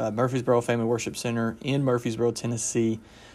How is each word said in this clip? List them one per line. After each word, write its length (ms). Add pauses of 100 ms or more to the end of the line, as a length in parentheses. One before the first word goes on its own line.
uh, 120
Murfreesboro 500
Family 240
Worship 320
Center 420
in 240
Murfreesboro, 480
Tennessee, 680 (340)